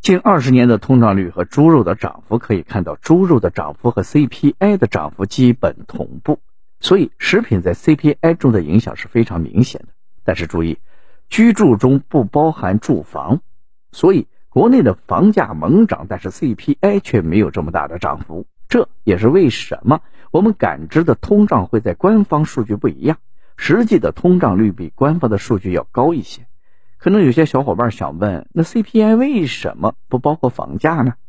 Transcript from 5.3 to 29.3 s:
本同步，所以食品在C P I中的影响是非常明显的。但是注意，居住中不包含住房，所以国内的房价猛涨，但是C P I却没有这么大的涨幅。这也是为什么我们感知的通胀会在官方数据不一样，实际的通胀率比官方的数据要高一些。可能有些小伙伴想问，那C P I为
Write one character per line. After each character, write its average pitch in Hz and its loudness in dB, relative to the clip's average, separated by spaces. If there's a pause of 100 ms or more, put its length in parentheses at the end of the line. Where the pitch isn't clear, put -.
本 - -2
同 - -12
步， 151 -2 (400)
所 190 2
以 160 0
食 - 0
品 104 -2
在 87 -2
C 156 2
P 147 0
I 165 2
中 135 2
的 98 0
影 78 2
响 - -2
是 - -14
非 117 0
常 85 -6
明 87 0
显 - -10
的。 - -18 (340)
但 80 -2
是 85 -6
注 85 -4
意， 82 -4 (500)
居 226 4
住 160 4
中 131 2
不 139 0
包 151 0
含 98 -2
住 107 -2
房， 80 -4 (500)
所 185 2
以 156 0 (200)
国 185 2
内 254 4
的 107 2
房 160 2
价 151 -2
猛 135 2
涨， - -6
但 90 -8
是 95 -10
C 123 -4
P - -4
I 202 2
却 - 0
没 82 0
有 95 2
这 92 -6
么 80 -6
大 76 -2
的 80 -12
涨 76 -6
幅。 - -14 (220)
这 - 0 (140)
也 92 2
是 107 0
为 156 4
什 - -10
么 143 0 (280)
我 160 2
们 214 2
感 80 -4
知 160 0
的 156 2
通 208 2
胀 110 0
会 110 -2
在 92 -4
官 202 2
方 151 0
数 139 -6
据 107 -4
不 - -2
一 69 -6
样， 143 -2 (380)
实 220 0
际 220 2
的 82 0
通 180 2
胀 117 2
率 107 2
比 87 -10
官 151 0
方 139 -2
的 107 0
数 101 -2
据 92 -6
要 80 -2
高 147 0
一 127 -4
些。 - -16 (520)
可 - 0
能 202 4
有 139 4
些 156 2
小 139 0
伙 139 -2
伴 113 -2
想 76 -8
问， 95 -4
那 165 -2
C 220 -2
P 220 0
I 214 4
为 240 0